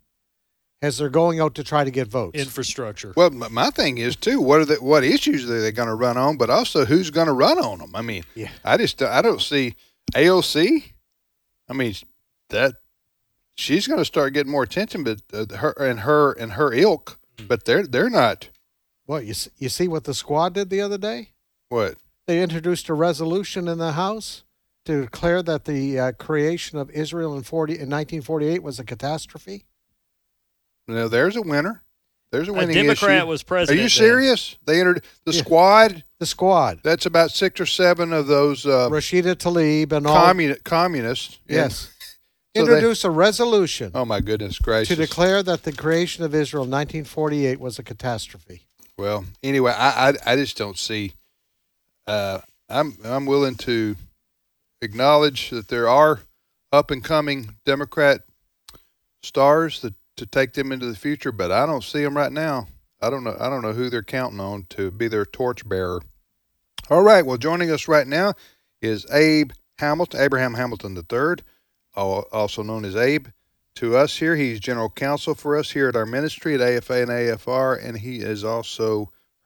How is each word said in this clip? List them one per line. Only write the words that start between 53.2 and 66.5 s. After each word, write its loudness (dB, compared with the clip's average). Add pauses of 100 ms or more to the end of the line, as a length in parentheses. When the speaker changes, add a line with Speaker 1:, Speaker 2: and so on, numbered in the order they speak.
Speaker 3:
willing 2
to -2 (840)
acknowledge 2
that -8
there 0
are 6 (520)
up 4
and -4
coming -2
Democrat 2 (1040)
stars 2
that, -10 (220)
to -14
take 0
them -4
into -6
the -8
future, -6
but -4
I 2
don't -4
see -4
'em -4
right 0
now. -4 (340)
I -2
don't -6
know. -6
I -4
don't -4
know -4
who -4
they're -4
counting -6
on -8
to -6
be -4
their -2
torchbearer. -4 (880)